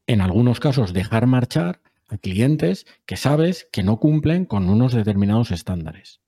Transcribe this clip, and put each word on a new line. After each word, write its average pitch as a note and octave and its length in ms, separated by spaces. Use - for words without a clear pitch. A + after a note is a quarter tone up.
en A2+ 140
algunos A2 400
casos, B2+ 320
dejar A2 340
marchar B2+ 540
a G2+ 100
clientes C#3+ 680
que F#2 100
sabes D#3+ 560
que G#2 100
no G2+ 160
cumplen D#3 460
con G2+ 240
unos A#2 240
determinados G#2+ 580
estándares. E2+ 760